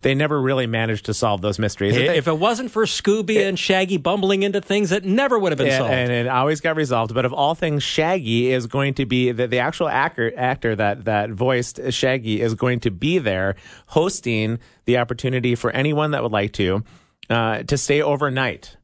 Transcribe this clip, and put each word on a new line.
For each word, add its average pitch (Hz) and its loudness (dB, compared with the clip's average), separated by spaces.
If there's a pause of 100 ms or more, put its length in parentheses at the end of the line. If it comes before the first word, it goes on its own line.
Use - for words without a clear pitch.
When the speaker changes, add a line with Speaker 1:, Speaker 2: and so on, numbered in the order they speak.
Speaker 1:
They 135 2
never 147 0
really 127 0
managed 113 -2
to 107 -2
solve 104 0
those 101 -2
mysteries. 104 0
Speaker 2:
I-, 123 2
Speaker 1:
They 175 2
Speaker 2:
if 143 0
it 156 0
wasn't 226 0
for 220 0
Scooby 214 0
Speaker 1:
it 196 2
Speaker 2:
and 190 -4
Shaggy 190 0
bumbling 190 0
into 202 0
things, 196 0
it 196 -2
never 240 2
would 190 2
have 143 0
been 139 2
Speaker 1:
and, 135 2
Speaker 2:
solved. 131 0
Speaker 1:
and 123 0
it 120 0
always 139 2
got 160 0
resolved. 120 0
But 123 0
of 127 -2
all 147 2
things, 151 -2
Shaggy 127 0
is 123 0
going 139 0
to 139 -2
be, 123 2
the, 120 0
the 123 0
actual 151 0
actor, 127 0
actor 127 -2
that, 104 -2
that 107 0
voiced 123 -2 (120)
Shaggy 113 0
is 113 0
going 123 0
to 113 -2
be 147 0
there 98 -2 (320)
hosting 117 0 (240)
the 120 4
opportunity 123 -2
for - -2
anyone 151 0
that 131 -2
would 117 -4
like 104 0
to, 98 0 (440)
uh, 113 0
to 143 -2
stay 143 0
overnight 135 -2